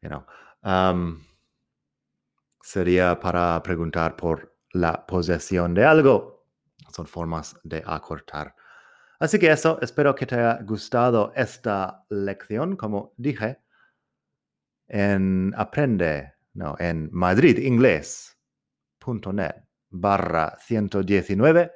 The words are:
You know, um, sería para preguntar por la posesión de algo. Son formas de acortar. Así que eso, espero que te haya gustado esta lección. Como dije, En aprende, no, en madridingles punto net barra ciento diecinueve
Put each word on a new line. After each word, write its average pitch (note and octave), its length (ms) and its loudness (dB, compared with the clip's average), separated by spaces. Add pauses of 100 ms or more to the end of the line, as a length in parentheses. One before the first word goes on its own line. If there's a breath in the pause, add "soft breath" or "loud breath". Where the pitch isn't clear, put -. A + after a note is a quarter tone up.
You D#2 80 -12
know, D2 160 -12 (380 loud breath)
um, F2+ 600 0 (1400 soft breath)
sería F2+ 560 2
para F2 420 -2
preguntar E2 540 -4
por D#2+ 400 -6 (180)
la E2+ 320 -2
posesión F2 680 -2
de G#2 120 4
algo. C#3 600 4 (460)
Son E2 140 -12
formas E2 580 -8
de D#2+ 220 -10
acortar. D2+ 680 -12 (640 soft breath)
Así D#3+ 180 0
que D#3+ 140 6
eso, D#3 300 2
espero C#3+ 340 0
que C3 100 -6
te B2 100 -4
haya A#2 280 2
gustado A2+ 720 0
esta G2+ 760 -4
lección. G#2+ 680 -6
Como G#2 400 -6
dije, B2 420 -6 (1300)
En G2 680 0
aprende, F2 800 -2 (200)
no, E2+ 260 -8
en E2 320 -4
madridingles A#2 1300 2 (600)
punto G#2+ 340 -8
net G2 340 -6 (240)
barra F2 680 0
ciento G#2 440 -2
diecinueve A2 720 4